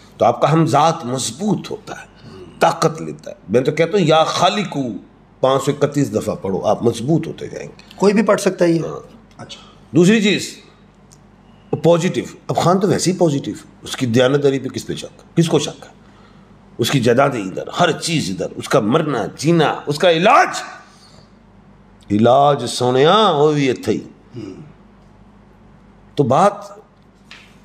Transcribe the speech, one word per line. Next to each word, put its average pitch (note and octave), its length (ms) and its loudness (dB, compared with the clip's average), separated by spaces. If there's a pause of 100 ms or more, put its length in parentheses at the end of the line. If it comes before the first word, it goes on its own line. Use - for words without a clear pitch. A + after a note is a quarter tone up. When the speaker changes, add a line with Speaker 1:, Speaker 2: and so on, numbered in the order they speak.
(200)
Speaker 1:
तो G2 60 4
आपका B2 220 2
हमजात D#3 580 2
मजबूत B2 680 -4
होता - 280 -14
है, - 80 -20 (540)
ताकत E3 400 0
लेता D#2 280 -14
है। - 80 -16 (120)
मैं A#2+ 140 2
तो D3 80 0
कहता D#3+ 260 0
हूँ, B3 100 2
या D#3+ 160 4
खालिकू D#3 720 -2 (460)
पाँच C3 200 2
सौ C#3 100 -2
इकतीस C#3 420 -2
दफ़ा G#2 200 -2
पढ़ो, F#2+ 260 -6
आप G#2 240 0
मजबूत A#2+ 440 -2
होते - 200 -12
जाएंगे। - 520 -16
Speaker 2:
कोई G3 140 4
भी A3 80 4
पढ़ G3+ 180 2
सकता F#3 260 0
है F3 60 4
ये? E3 80 2
Speaker 1:
हाँ। D2+ 300 -10 (300)
Speaker 2:
अच्छा। - 200 -20 (360)
Speaker 1:
दूसरी F#3 260 6
चीज़, F#3+ 220 0 (1400)
positive। D#3+ 500 2 (160)
अब - 140 -2
खान F3+ 160 4
तो G3 80 0
वैसे C#3+ 240 0
ही F3+ 60 -6
positive, C#3 420 -2 (240)
उसकी - 220 -6
दयानतदारी C3+ 540 2
पे B2+ 100 -8
किस A2 140 -8
पे - 120 -10
शक, - 140 -14 (260)
किसको E3 240 2
शक - 240 -8
है? - 80 -20 (880)
उसकी B2 200 0
जायदादें B2 400 2
इधर, F#2 340 -8
हर E3+ 180 2
चीज़ C#3 400 -4
इधर, F2+ 140 -6
उसका - 360 -2
मरना, C3+ 480 -2 (100)
जीना, D3 480 0
उसका D3+ 220 0
इलाज, A#3 480 2 (1500)
इलाज B2 540 4
सोनिया, C#3 640 2
वो D3+ 180 2
भी D3 220 0
इत्थे A2 220 -2
ही। D#2 100 -4 (340)
Speaker 2:
हम्म। G2+ 280 -16 (1500)
Speaker 1:
तो D3 60 2
बात D3 580 0 (840)